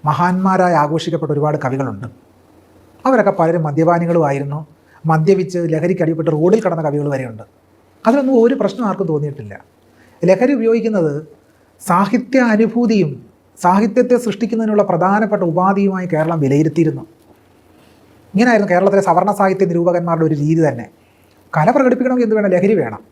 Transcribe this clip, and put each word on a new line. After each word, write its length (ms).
മഹാന്മാരായി 760
ആഘോഷിക്കപ്പെട്ട 500
ഒരുപാട് 320
കവികളുണ്ട്. 420
അവരൊക്കെ 320
പലരും 240
മദ്യപാനികളുമായിരുന്നു. 1040
മദ്യപിച്ച് 520
ലഹരിക്ക് 300
അടിപ്പെട്ട് 340
റോഡിൽ 280
കിടന്ന 180
കവികൾ 300
വരെയുണ്ട്. 300
അതിലൊന്നും 380
ഒരു 160
പ്രശ്നം 280
ആർക്കും 180
തോന്നിയിട്ടില്ല. 480
ലഹരി 340
ഉപയോഗിക്കുന്നത് 540
സാഹിത്യ 500
അനുഭൂതിയും 720
സാഹിത്യത്തെ 520
സൃഷ്ടിക്കുന്നതിനുള്ള 680
പ്രധാനപ്പെട്ട 600
ഉപാധിയുമായി 640
കേരളം 340
വിലയിരുത്തിയിരുന്നു. 640
ഇങ്ങനെയായിരുന്നു 380
കേരളത്തിലെ 300
സവർണ 300
സാഹിത്യ 340
നിരൂപകന്മാരുടെ 580
ഒരു 100
രീതി 340
തന്നെ. 180
കല 140
പ്രകടിപ്പിക്കണമെങ്കിൽ 560
എന്ത് 100
വേണം? 140
ലഹരി 240
വേണം. 380